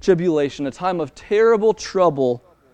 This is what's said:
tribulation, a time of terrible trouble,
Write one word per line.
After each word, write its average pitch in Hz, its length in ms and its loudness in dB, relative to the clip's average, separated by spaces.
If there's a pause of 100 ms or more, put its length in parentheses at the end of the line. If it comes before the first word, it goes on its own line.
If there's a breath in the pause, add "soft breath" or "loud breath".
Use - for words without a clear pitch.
tribulation, 156 640 0
a 131 40 -6
time 180 300 -6
of 143 140 -8
terrible 220 580 2
trouble, 139 720 0 (300 soft breath)